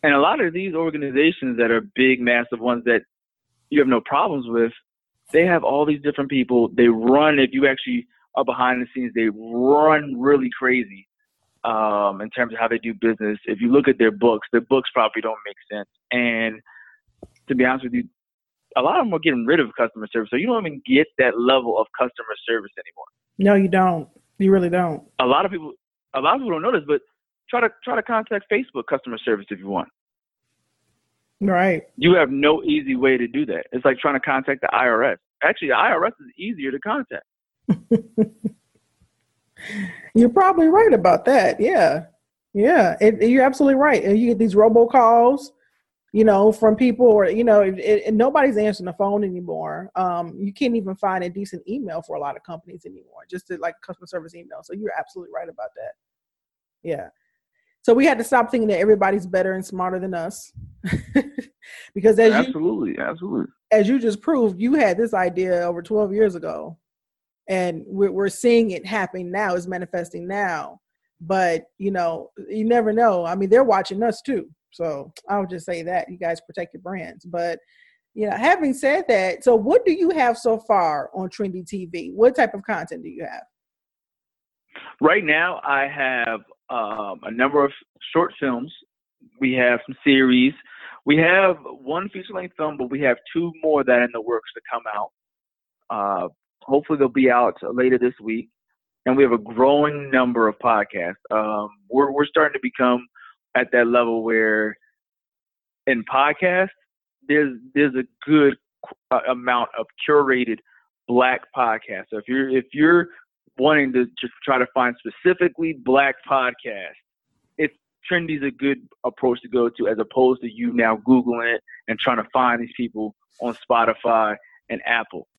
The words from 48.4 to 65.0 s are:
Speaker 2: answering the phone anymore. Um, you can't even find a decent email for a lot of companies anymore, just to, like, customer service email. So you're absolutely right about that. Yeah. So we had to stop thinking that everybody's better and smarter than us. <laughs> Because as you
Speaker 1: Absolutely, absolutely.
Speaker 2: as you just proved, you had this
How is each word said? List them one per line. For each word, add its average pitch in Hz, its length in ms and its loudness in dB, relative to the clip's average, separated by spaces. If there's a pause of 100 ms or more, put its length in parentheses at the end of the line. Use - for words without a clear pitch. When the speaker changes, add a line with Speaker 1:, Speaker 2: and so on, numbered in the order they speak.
Speaker 2:
answering 208 300 -2
the 175 80 -10
phone 202 280 0
anymore. 175 720 -8
Um, 175 440 -4
you 202 160 -8
can't 240 200 -2
even 190 220 -4
find 190 260 -4
a 175 60 -6
decent 190 400 -12
email 202 320 -8
for 165 160 -12
a 151 40 -8
lot 143 160 -8
of - 80 -20
companies 170 420 -18
anymore, 185 440 -20
just 180 180 -14
to, 180 100 -10
like, 170 160 -8 (100)
customer 180 220 -18
service 170 280 -14
email. - 280 -20
So - 100 -18
you're 202 260 -10
absolutely 175 360 -14
right 165 160 -10
about - 260 -14
that. 113 160 -14 (880)
Yeah. 147 260 -8 (720)
So 233 100 4
we 269 140 4
had 262 120 2
to 226 60 -6
stop 240 260 0
thinking 226 180 0
that 196 100 0
everybody's 196 480 2
better 185 260 -2
and 190 120 -6
smarter 185 340 -6
than 185 160 -6
us. 170 360 -10 (340)
<laughs> 185 80 -4 (1040)
Because 202 260 4
as 226 120 8
you 220 60 2
Speaker 1:
Absolutely, 254 600 -2
absolutely. 165 540 -6 (200)
Speaker 2:
as 208 160 4
you 269 100 2
just 220 220 -2
proved, 226 400 0
you 247 140 0
had 214 220 2
this 226 180 -2